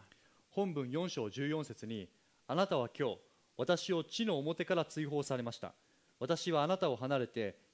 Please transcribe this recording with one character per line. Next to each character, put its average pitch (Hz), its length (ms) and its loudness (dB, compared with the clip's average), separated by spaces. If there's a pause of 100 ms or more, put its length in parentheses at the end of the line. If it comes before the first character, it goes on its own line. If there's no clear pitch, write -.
(500)
本 196 220 0
文 135 200 -2
四 170 180 0
章 117 180 -2
十 139 200 -4
四 151 160 -2
節 113 220 -10
に、 110 220 -6 (380)
「あ 127 80 -2
な 180 140 2
た 156 100 2
は 120 100 0
今 139 220 -2
日、 92 80 -4 (380)
私 170 360 2
を 165 120 2
地 - 200 -4
の 190 140 2
表 165 260 -2
か 180 120 2
ら 170 80 4
追 156 220 -4
放 143 180 0
さ 139 120 0
れ 123 60 -2
ま 117 80 -4
し - 80 -10
た。 - 160 -10 (460)
私 160 320 0
は 147 100 4
あ 147 60 4
な 185 100 2
た 180 100 2
を 131 60 2
離 131 240 2
れ 123 80 2
て、 104 320 -2 (160)